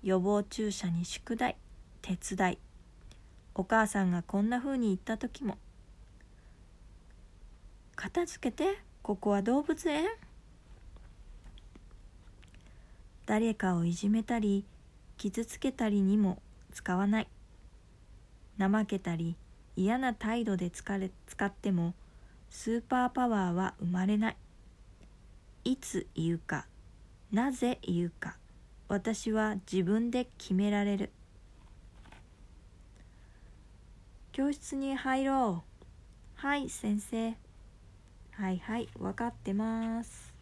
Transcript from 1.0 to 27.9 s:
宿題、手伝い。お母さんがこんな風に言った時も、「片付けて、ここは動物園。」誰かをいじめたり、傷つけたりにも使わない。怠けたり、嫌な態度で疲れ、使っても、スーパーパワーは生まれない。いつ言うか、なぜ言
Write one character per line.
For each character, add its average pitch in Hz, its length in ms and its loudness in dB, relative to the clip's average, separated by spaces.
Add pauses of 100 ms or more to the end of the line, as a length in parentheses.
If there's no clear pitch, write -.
宿 - 320 -6
題、 247 220 -2 (440)
手 180 140 -4
伝 185 380 0
い。 - 60 -8 (920)
お 190 120 -2
母 220 220 4
さ 196 180 2
ん 180 60 4
が 175 120 0
こ 202 180 0
ん 214 80 2
な 247 100 0
風 269 180 -2
に 233 100 2
言 190 80 4
っ 185 40 -6
た 226 180 -4
時 - 260 -6
も、 214 140 -4 (2500)
「片 349 280 -2
付 - 260 -4
け - 40 -12
て、 392 240 0 (220)
こ 208 160 -2
こ 208 140 0
は 202 100 4
動 247 220 2
物 330 260 0
園。」 302 180 2 (3250)
誰 220 280 4
か 185 220 2
を 170 80 4
い 170 80 4
じ 175 160 0
め 220 160 4
た 233 160 0
り、 202 240 2 (540)
傷 220 280 -2
つ - 140 -14
け 269 140 0
た 226 160 -2
り 202 120 4
に 196 160 4
も 196 240 2 (300)
使 - 240 -4
わ 196 120 2
な 214 120 4
い。 - 80 -4 (1300)
怠 202 280 4
け 196 140 -2
た 175 180 -2
り、 170 180 -2 (400)
嫌 208 220 4
な 262 160 0
態 226 320 -2
度 202 100 2
で 175 140 -2
疲 - 280 -6
れ、 190 140 -2 (140)
使 - 200 -2
っ 196 60 0
て - 220 -2
も、 170 200 2 (560)
ス - 220 -6
ー 233 100 0
パ 247 260 2
ー - 20 0
パ 247 180 0
ワ 202 220 2
ー - 20 2
は 185 280 0
生 196 60 -4
ま 180 200 0
れ 208 120 4
な 220 140 2
い。 - 60 -12 (1300)
い 254 100 4
つ - 400 -4
言 165 200 2
う 165 40 -4
か、 - 260 -6 (680)
な 240 200 2
ぜ 247 300 0
言 175 240 0